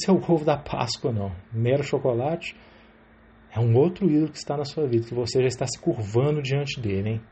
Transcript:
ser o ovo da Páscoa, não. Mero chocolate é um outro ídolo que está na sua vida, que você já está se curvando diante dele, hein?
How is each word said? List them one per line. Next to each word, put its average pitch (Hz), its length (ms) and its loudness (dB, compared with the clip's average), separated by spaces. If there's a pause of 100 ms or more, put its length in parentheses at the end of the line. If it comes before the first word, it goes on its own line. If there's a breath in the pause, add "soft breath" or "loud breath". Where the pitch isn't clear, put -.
ser - 80 2
o 175 200 2
ovo 151 120 2
da 151 120 4
Páscoa, 127 560 -4
não. 98 220 -4 (180)
Mero 120 300 2
chocolate 135 760 -2 (920 loud breath)
é 110 80 -6
um 117 180 4
outro 180 320 4
ídolo 151 220 4
que - 80 -16
está - 180 -6
na 147 80 -4
sua 147 220 -2
vida, 117 200 2
que - 80 -10
você 123 260 0
já 127 80 4
está 127 180 -4
se - 140 -8
curvando 135 600 0
diante 139 380 -4
dele, 101 300 -2
hein? 113 100 -4 (120)